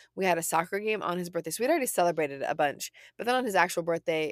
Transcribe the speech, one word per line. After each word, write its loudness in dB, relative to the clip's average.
we -2
had 4
a -4
soccer 0
game -2
on -2
his -6
birthday. -6
So -4
we'd 2
already 2
celebrated 0
a -2
bunch. -2
But -6
then 2
on 0
his -2
actual 4
birthday, 0